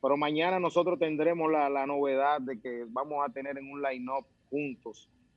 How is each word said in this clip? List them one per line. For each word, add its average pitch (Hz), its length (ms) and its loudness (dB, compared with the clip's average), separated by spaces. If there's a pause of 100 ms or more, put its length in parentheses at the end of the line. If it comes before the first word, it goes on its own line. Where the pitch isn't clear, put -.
Pero 139 160 4
mañana 156 420 2
nosotros 175 400 2
tendremos 160 500 2
la, 147 200 4
la 139 180 0
novedad 143 540 2
de 127 180 -6
que 120 300 -8
vamos 143 360 -2
a 135 60 -4
tener 135 260 -8
en 139 140 -12
un 143 100 -8
line-up 131 440 -4 (240)
juntos, 131 600 -8 (280)